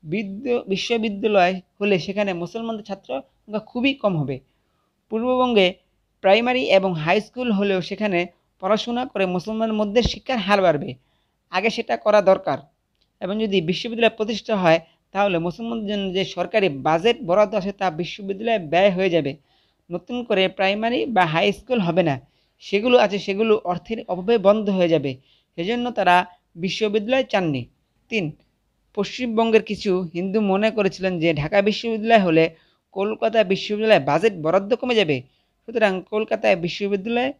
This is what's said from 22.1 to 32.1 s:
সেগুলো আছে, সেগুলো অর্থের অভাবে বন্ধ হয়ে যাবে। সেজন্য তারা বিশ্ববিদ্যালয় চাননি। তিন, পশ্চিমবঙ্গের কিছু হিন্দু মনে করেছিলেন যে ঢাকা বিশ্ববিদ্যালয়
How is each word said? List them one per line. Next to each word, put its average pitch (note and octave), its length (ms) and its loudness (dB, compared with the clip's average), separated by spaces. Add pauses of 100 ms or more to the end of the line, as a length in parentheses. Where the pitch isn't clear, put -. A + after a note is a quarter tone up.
সেগুলো A#3+ 380 0
আছে, G3+ 220 2
সেগুলো G#3 440 0
অর্থের F3 340 -6 (100)
অভাবে F#3 300 -2
বন্ধ G3+ 320 2
হয়ে F#3 200 2
যাবে। C#3 280 0 (380)
সেজন্য A#3+ 360 -4
তারা F3+ 340 4 (300)
বিশ্ববিদ্যালয় G#3+ 680 -2
চাননি। D3+ 420 -2 (440)
তিন, F#3 220 -4 (640)
পশ্চিমবঙ্গের A3 680 0
কিছু G3 380 -2 (120)
হিন্দু F#3+ 280 -2
মনে G3+ 300 2
করেছিলেন F#3+ 480 -2
যে E3 140 2
ঢাকা D3+ 280 0
বিশ্ববিদ্যালয় A3 580 2